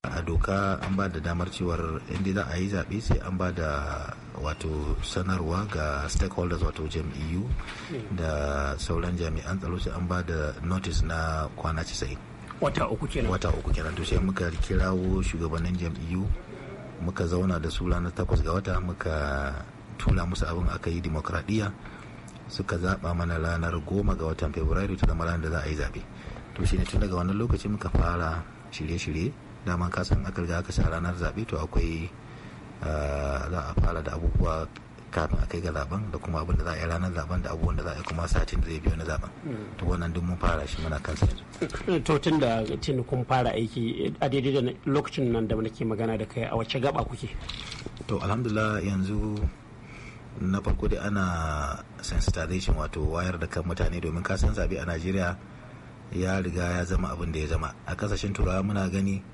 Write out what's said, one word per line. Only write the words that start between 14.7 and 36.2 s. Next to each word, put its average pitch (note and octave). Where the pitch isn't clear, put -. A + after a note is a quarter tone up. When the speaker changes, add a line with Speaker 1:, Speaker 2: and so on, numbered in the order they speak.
Speaker 1:
shugabannin E2
jam'iyyu, E2+
muka F2+
zauna F2+
da D#2
su -
ranar F2
takwas -
ga E2
wata, F#2
muka C#2+
tura -
musu F2
abin, E2
aka -
yi E2+
dimokuraɗiyya, F#2
suka -
zaɓa F2+
mana E2+
ranar E2
goma F#2+
ga E2+
watan D#2+
Fabrairu F2
ta -
zama E2
ranar E2+
da D#2
za D#2+
a -
yi D2+
zaɓe. D2
To, F2+
shi -
ne F#2
tun -
daga F#2+
wannan F2+
lokaci A#2
muka G#2
fara E2+
shirye-shirye. D#2+
Daman F2+
ka F#2
san F#2+
aka F2+
riga E2+
aka -
sa -
ranar E2
zaɓe, F2
to, E2
akwai, E2
ah, C#2+
za F2
a E2
fara E2+
da D2+
abubuwa D#2+
kafin -
a -
kai F2
ga E2
zaɓen, D#2+
da -
kuma D#2+